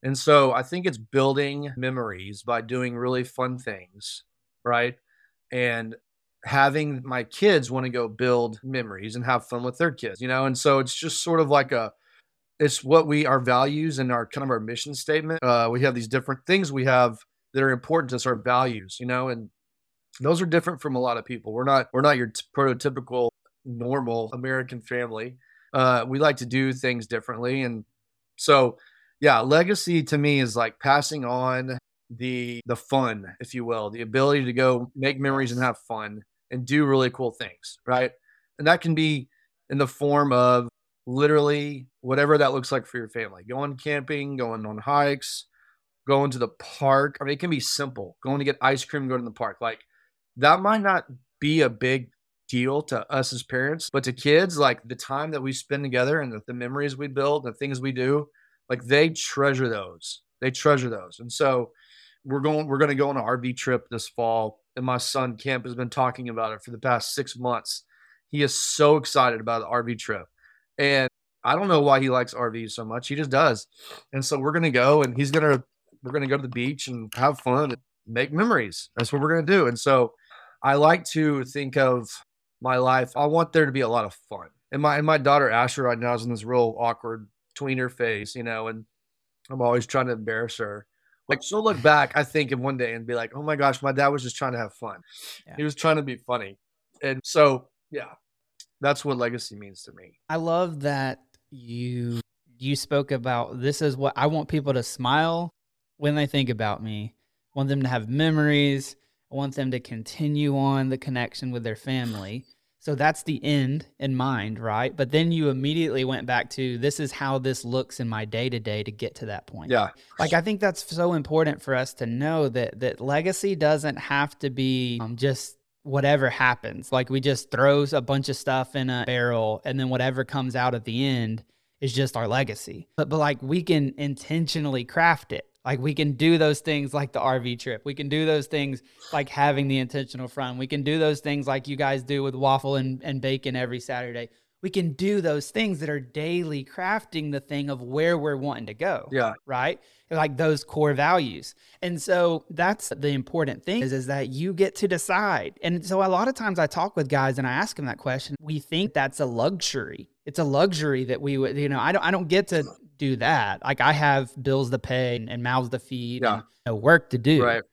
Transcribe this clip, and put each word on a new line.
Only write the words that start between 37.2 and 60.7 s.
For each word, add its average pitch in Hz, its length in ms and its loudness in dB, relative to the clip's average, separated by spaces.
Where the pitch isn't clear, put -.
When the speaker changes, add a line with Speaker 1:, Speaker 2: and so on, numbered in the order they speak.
Speaker 1:
things, - 460 -14
right? 127 240 0
And 147 80 2
that 170 140 6
can 165 120 0
be 151 360 0
in 139 80 -4
the 139 100 2
form 143 460 2
of 123 340 6
literally 147 800 2
whatever 143 360 4
that 139 140 6
looks 135 220 -2
like 127 120 -2
for - 120 -12
your 113 100 -8
family, 98 360 -10
going 135 340 -6
camping, 143 580 -4
going 113 300 -4
on 107 120 -8
hikes, 143 680 0
going 139 260 2
to 127 60 -6
the 120 120 -2
park. 139 720 0
I - 20 -6
mean, 139 100 -2
it 139 60 -6
can 175 100 -4
be 143 120 0
simple, 117 600 -6
going 135 180 -2
to 139 40 -2
get 139 180 0
ice 131 220 2
cream, 139 240 -6
going 127 140 -2
to 120 40 -10
the 113 60 -10
park. 104 300 -6
Like, 113 180 -4
that 151 260 6
might 208 200 2
not 190 240 2
be 156 220 2
a 135 80 6
big 127 400 -2
deal 127 320 0
to - 280 -6
us 131 220 -2
as 123 120 -8
parents, 139 500 -2
but 139 100 0
to 127 80 -2
kids, 156 460 4
like, 131 280 2
the 120 100 -10
time 147 360 -6
that 143 100 -4
we 131 120 -4
spend 143 320 -6
together 131 340 0
and 131 140 -6
the, 107 140 -10
the 127 60 -10
memories 135 440 -6
we 147 100 -8
build, 139 380 0
the 117 80 -8
things 135 260 -6
we 131 140 -4
do, 139 340 0
like, 127 160 -4
they 143 260 6
treasure 139 600 0
those. 95 540 -8
They 131 100 0
treasure 131 380 2